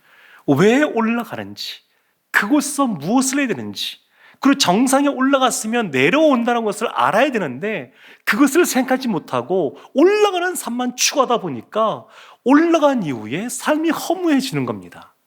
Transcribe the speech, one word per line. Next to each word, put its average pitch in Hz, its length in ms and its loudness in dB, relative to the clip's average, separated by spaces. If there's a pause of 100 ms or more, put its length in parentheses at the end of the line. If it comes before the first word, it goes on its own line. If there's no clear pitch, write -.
(460)
왜 208 380 4
올라가는지, 220 960 -6 (500)
그곳에서 277 560 0
무엇을 240 540 -2
해야 269 80 -2
되는지, 110 600 -8 (340)
그리고 269 160 2
정상에 269 520 2
올라갔으면 247 840 0
내려온다는 233 720 2
것을 220 240 -4
알아야 170 440 2
되는데, 170 600 -6 (320)
그것을 285 420 4
생각하지 254 440 -2
못하고 147 680 -4 (160)
올라가는 370 640 2
삶만 247 400 -6
추구하다 247 440 0
보니까 165 680 -4 (400)
올라간 285 580 4
이후에 139 460 -6
삶이 311 400 -2
허무해지는 294 760 -2
겁니다. 95 480 -12 (120)